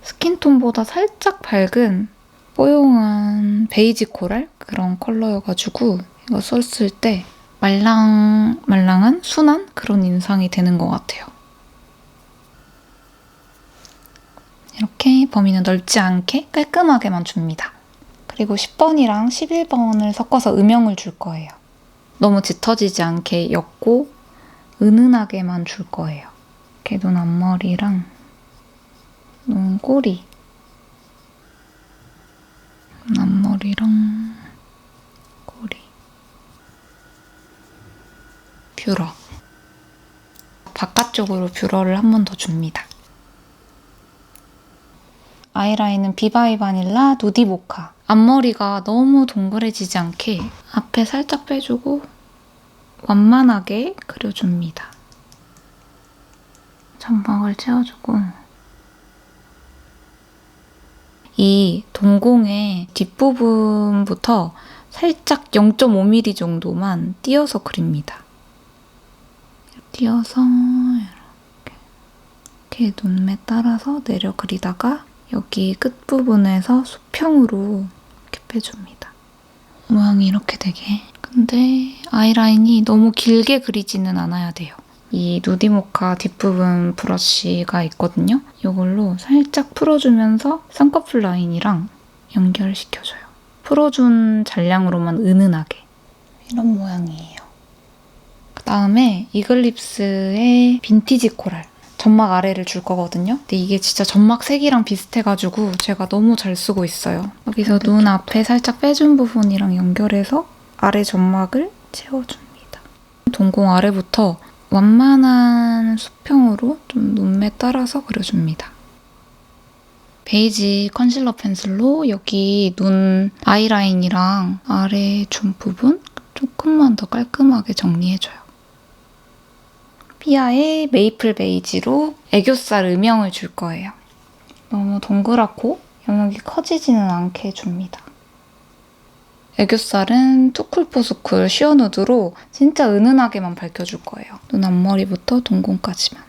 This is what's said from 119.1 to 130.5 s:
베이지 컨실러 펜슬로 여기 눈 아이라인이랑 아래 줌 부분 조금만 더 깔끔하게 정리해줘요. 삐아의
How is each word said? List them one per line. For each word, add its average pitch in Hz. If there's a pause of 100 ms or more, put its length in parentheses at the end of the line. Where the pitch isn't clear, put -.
베이지 202
컨실러 247
펜슬로 226
여기 196
눈 190 (140)
아이라인이랑 190
아래 202
줌 196
부분 247 (340)
조금만 277
더 202
깔끔하게 240
정리해줘요. 180 (1800)
삐아의 285